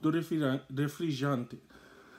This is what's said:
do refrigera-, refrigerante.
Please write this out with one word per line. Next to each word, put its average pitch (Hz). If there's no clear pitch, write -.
do 156
refrigera-, 156
refrigerante. 143